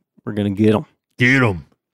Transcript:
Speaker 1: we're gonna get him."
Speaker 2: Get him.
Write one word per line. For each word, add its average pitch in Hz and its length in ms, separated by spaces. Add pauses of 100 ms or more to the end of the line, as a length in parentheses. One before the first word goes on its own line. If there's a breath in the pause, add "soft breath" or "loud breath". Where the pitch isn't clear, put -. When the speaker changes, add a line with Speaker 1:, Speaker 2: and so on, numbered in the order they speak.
(240)
Speaker 1:
we're 113 80
gonna 104 180
get 107 240
him." 147 100 (340)
Speaker 2:
Get 127 240
him. 92 240 (280)